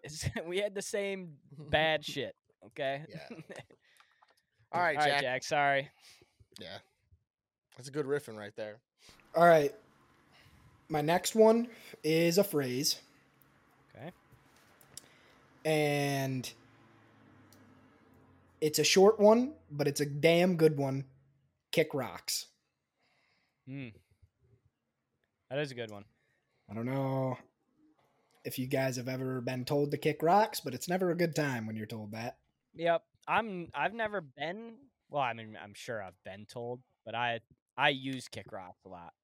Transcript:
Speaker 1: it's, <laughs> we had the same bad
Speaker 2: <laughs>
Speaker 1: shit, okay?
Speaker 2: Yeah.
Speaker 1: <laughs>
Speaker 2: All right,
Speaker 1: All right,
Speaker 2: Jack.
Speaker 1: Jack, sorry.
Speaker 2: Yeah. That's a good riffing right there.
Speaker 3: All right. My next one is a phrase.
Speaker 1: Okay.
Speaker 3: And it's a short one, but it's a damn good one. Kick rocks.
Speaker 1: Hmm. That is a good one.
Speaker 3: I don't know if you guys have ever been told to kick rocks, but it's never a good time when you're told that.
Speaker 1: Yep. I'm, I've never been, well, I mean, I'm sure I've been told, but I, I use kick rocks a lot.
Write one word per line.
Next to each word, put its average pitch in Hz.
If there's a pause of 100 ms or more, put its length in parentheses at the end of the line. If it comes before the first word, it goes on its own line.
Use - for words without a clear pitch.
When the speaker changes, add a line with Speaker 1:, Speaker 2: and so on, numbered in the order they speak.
Speaker 1:
it's, 151
<laughs> 175
we 180
had 208
the 202
same 196 (240)
bad 156
Speaker 2:
<laughs> -
Speaker 1:
shit, 127 (320)
okay? 139
Speaker 2:
Yeah. 147
Speaker 1:
<laughs> - (1400)
Speaker 2:
All 165
right, 160
Speaker 1:
All 151
right, 147
Speaker 2:
Jack. 143
Speaker 1:
Jack, 127
sorry. 143 (720)
Speaker 2:
Yeah. 90 (1000)
That's 127
a -
good 143
riffing 135
right 104
there. 107 (560)
Speaker 3:
All 165
right. 156 (1120)
My 151
next 170
one 226 (360)
is 170
a -
phrase. 135 (960)
Speaker 1:
Okay. 135 (1500)
Speaker 3:
And 143 (2000)
it's 151
a 147
short 196
one, 233 (160)
but 147
it's 139
a 143
damn 165
good 156
one. 135 (680)
Kick 156
rocks. 110 (1200)
Speaker 1:
Hmm. 131 (1600)
That 135
is 147
a 120
good 117
one. 101 (640)
Speaker 3:
I 104
don't 113
know 135 (1080)
if -
you 127
guys 131
have 123
ever 131
been 123
told 143
to 151
kick 151
rocks, 202
but 127
it's -
never 180
a 165
good 170
time 127
when 110
you're 110
told 107
that. 113 (360)
Speaker 1:
Yep. 165 (240)
I'm, 180
I've 156
never 214
been, 180 (340)
well, 143
I 120
mean, 110
I'm 101
sure 113
I've 92
been 98
told, 123 (240)
but 110
I, 117 (380)
I 143
use 131
kick 113
rocks 92
a 92
lot. 87 (100)